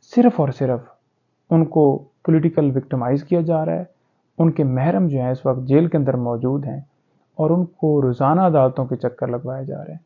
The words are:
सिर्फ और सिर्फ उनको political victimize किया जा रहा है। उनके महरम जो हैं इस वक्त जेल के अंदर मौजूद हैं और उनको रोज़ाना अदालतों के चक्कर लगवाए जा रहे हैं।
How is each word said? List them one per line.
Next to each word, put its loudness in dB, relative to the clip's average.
सिर्फ 4
और 2
सिर्फ -2
उनको 4
political 2
victimize -2
किया 0
जा -2
रहा -2
है। -8
उनके 2
महरम 0
जो -2
हैं -2
इस -8
वक्त -2
जेल 2
के 0
अंदर 0
मौजूद -4
हैं -10
और 0
उनको 0
रोज़ाना 2
अदालतों 2
के -6
चक्कर -6
लगवाए -8
जा -10
रहे -14
हैं। -16